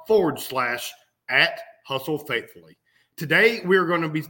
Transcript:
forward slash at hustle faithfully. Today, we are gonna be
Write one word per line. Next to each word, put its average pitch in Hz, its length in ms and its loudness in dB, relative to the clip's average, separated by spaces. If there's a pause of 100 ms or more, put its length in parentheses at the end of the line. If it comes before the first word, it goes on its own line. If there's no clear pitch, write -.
forward 175 320 2
slash 123 500 -4 (380)
at 143 320 2 (240)
hustle 139 340 -4
faithfully. 98 600 -8 (400)
Today, 190 480 2
we 180 100 4
are 185 100 4
gonna 165 220 0
be 156 220 -4